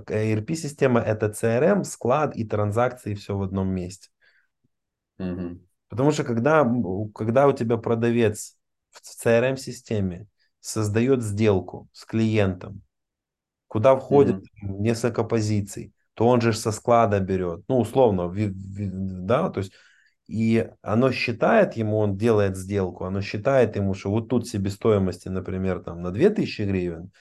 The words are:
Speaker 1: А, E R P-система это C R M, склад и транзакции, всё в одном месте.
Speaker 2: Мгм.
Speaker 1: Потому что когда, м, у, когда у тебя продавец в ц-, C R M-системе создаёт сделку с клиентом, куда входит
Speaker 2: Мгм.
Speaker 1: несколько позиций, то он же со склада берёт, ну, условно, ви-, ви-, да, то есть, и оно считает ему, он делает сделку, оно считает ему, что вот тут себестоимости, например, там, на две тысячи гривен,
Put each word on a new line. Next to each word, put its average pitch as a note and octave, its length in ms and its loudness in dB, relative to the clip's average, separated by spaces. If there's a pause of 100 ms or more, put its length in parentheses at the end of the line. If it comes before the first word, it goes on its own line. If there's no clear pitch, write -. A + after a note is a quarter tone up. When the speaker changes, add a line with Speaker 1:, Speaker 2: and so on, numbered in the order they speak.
Speaker 1:
А, - 60 -6
E A2 200 0
R G#2+ 100 0
P-система C#3+ 580 0
это G#2+ 320 -2
C - 140 -2
R A#2 160 2
M, F#3+ 200 2
склад C#3 520 -2
и A2 100 -4
транзакции, G#2+ 680 -2
всё G2+ 240 -6
в G2 60 -2
одном F#2+ 260 -4
месте. F#2 400 -8 (1080)
Speaker 2:
Мгм. F2+ 420 -6 (280)
Speaker 1:
Потому C3 220 2
что D3+ 120 -2
когда, B2+ 380 2
м, A#2+ 240 0
у, G2+ 240 -6
когда A#2+ 380 2
у C3+ 60 6
тебя A#2+ 240 0
продавец A#2 800 0 (340)
в - 100 -20
ц-, - 160 -20
C - 120 0
R A#2 220 4
M-системе G#2+ 760 -6 (320)
создаёт A#2 600 0
сделку G2+ 720 0
с - 120 -20
клиентом, G#2+ 760 0 (840)
куда C3 280 4
входит C3+ 420 4 (240)
Speaker 2:
Мгм. G2 220 -6
Speaker 1:
несколько A#2 400 0
позиций, G#2+ 720 -2 (220)
то A2+ 120 2
он B2 140 6
же A2+ 120 4
со G#2 180 -4
склада A2 480 2
берёт, F#2 480 -2
ну, C3 120 2
условно, G#2 500 2
ви-, G2+ 240 -4
ви-, F#2+ 400 -8
да, F#2+ 560 -2
то - 100 -6
есть, G2 140 -6 (540)
и A2 420 0 (120)
оно A#2+ 300 2
считает D#3 680 0
ему, G#2+ 220 0
он G2+ 180 0
делает G#2 400 2
сделку, F#2 480 -4
оно G2 160 -4
считает A#2 560 0
ему, G2 160 0
что G2 180 -6
вот A2+ 180 -2
тут A#2+ 180 -2
себестоимости, G2 840 0
например, F#2 540 -4
там, F2 180 -12
на F2+ 100 -6
две C#3 180 2
тысячи E3+ 340 -4
гривен, F2+ 580 -4